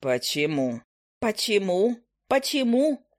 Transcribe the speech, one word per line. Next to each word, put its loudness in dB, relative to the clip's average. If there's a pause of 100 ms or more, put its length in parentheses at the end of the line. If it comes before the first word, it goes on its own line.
Почему? -2 (360)
Почему? 0 (320)
Почему? 0 (120)